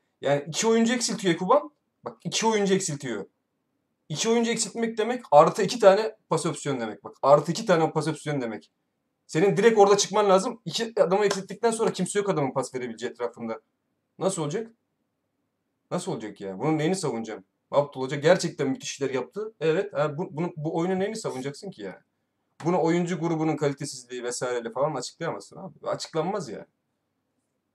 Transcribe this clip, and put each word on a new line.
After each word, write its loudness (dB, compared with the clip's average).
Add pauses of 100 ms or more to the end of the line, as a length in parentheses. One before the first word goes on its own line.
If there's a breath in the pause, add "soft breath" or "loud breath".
(220)
Yani 0
iki -2
oyuncu 4
eksiltiyor 0
Ekuban. 2 (340)
Bak -12
iki -2
oyuncu 2
eksiltiyor. -2 (840)
İki -2
oyuncu 2
eksiltmek -4
demek -2
artı 6
iki -2
tane 6 (140)
pas 0
opsiyonu -4
demek. -8
Bak -16
artı 6
iki -6
tane 4
pas -2
opsiyonu -4
demek. -8 (560)
Senin 2
direkt 6
orada 10
çıkman 2
lazım. 2
İki -4
adamı 2
eksilttikten -2
sonra 0
kimse -4
yok 0
adamın -2
pas -6
verebileceği -8
etrafında. -8 (580)
Nasıl -2
olacak? -6 (1200)
Nasıl -4
olacak -10
ya? -8
Bunun 0
neyini 0
savunacağım? -6 (280)
Abdullah 0
Hoca -4
gerçekten 2
müthiş -4
işler -4
yaptı. -6
Evet. 0
Ha, -2
bu, -6
bunu, -4
bu -4
oyunun 0
neyini -2
savunacaksın -8
ki -18
yani? -12 (640)
Bunu 2
oyuncu 0
grubunun -2
kalitesizliği -6
vesaireyle -4
falan -2
açıklayamazsın -10
abi. -16
Açıklanmaz -4
ya. -12 (1080)